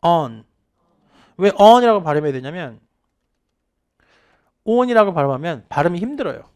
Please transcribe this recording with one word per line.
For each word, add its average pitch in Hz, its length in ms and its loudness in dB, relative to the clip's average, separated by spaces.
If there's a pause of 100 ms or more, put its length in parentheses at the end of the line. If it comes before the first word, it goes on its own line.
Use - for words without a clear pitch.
on. 147 420 -2 (920)
왜 190 200 0
on이라고 226 460 4
발음해야 151 300 -4
되냐면 135 480 -12 (1800)
on이라고 226 500 2
발음하면 139 540 -4
발음이 170 300 -2
힘들어요. 226 460 -8 (120)